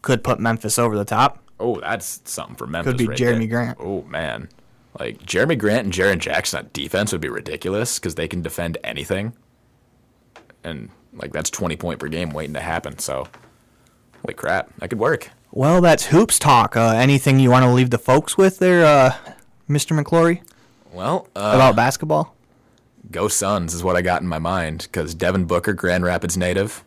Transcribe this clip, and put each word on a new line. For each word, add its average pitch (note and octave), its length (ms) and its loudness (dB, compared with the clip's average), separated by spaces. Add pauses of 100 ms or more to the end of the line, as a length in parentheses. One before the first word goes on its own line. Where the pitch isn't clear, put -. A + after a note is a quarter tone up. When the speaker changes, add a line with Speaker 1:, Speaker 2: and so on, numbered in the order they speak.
Speaker 1:
could B2 220 -2
put B2 160 -2
Memphis A2+ 380 -2
over A2+ 180 0
the G#2 80 -2
top. A2+ 360 0 (200)
Speaker 2:
Oh, A2+ 180 -2
that's - 460 -8
something - 320 -12
for A#1 100 -12
Memphis E2 260 -4
Speaker 1:
Could B2+ 60 -2
be A#2 80 0
Speaker 2:
right C2+ 100 -6
Speaker 1:
Jeremy A2+ 300 0
Speaker 2:
there. A#2 180 -2
Speaker 1:
Grant. - 160 -8
Speaker 2:
Oh, F2 280 -8
man. C#2 400 -8 (500)
Like, A#1 260 -10
Jeremy B2+ 320 0
Grant G#2 280 0
and F#2+ 80 -4
Jaren F#2 260 2
Jackson D#2 420 -4
on - 120 -18
defense F#2 400 -4
would F2 80 -6
be C#2 80 -6
ridiculous F#2 720 -6
'cause E2 180 -8
they E2 120 -6
can F2 140 -6
defend E2+ 400 -8
anything. F#2+ 520 -6 (1300)
And, D2 260 -12 (240)
like, - 200 -12
that's D#2 180 -6
twenty E2+ 260 -6
point E2+ 220 -6
per C#2+ 100 -8
game E2 220 -6
waiting D2+ 240 -8
to C#2 60 -6
happen, E2 380 -6
so C2+ 300 -8 (920)
holy - 120 -10
crap, - 440 -4
that F2+ 100 -10
could A#2 100 -6
work. C3 320 -2 (220)
Speaker 1:
Well, D#3+ 280 4
that's E3 260 6
hoops G3 320 4
talk. A#2 380 4
Uh, A2+ 200 4
anything C3+ 420 4
you B2+ 120 6
wanna B2+ 220 6
leave B2+ 180 4
the A#2 80 0
folks - 400 2
with F#3+ 200 4
there, F3+ 260 6
uh, C3+ 300 6 (540)
Mister D3 260 -2
McClory? E3+ 460 2 (520)
Speaker 2:
Well, A2+ 440 -6
uh, G#2 180 0
Speaker 1:
About B2+ 220 6
basketball? D3+ 580 0 (760)
Speaker 2:
go G2 180 -2
Suns F#2+ 460 -2
is E2+ 100 -8
what F#2 120 2
I F2+ 60 2
got F2 200 0
in F2+ 60 -4
my D#2+ 100 -4
mind, E2 520 -4
'cause E2 240 -6
Devin F2+ 300 0
Booker, F2 300 0
Grand F2+ 300 0
Rapids F2 320 -2
native F2+ 500 -2